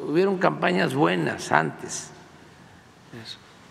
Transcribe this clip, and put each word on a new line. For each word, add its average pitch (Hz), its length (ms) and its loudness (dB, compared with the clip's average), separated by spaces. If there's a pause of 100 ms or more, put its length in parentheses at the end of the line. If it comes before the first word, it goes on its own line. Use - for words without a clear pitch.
hubieron 180 320 2
campañas 175 560 2
buenas 156 580 0
antes. - 580 0 (1120)
Eso. - 160 -16 (320)